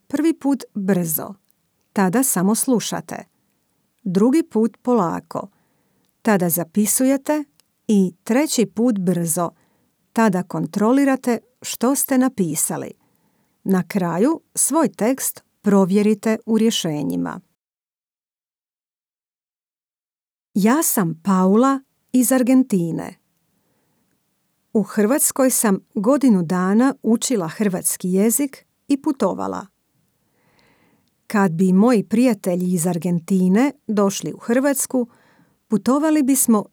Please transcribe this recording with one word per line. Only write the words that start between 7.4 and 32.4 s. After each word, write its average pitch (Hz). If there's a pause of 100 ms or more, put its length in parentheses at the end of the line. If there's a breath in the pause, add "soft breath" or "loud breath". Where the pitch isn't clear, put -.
i 190 (120)
treći 254
put 233
brzo, 170 (600)
tada 196
kontrolirate 233 (240)
što -
ste 269
napisali. 165 (720)
Na 185
kraju 185 (140)
svoj 285
tekst - (180)
provjerite 208 (100)
u 220
rješenjima. 185 (3250)
Ja 226
sam 175
Paula 202 (320)
iz 254
Argentine. 220 (1600)
U 214
Hrvatskoj 262
sam 196 (160)
godinu 226
dana 190
učila 220
hrvatski 185
jezik 220 (220)
i 277
putovala. 185 (1600)
Kad 196
bi 185
moji 202
prijatelji 202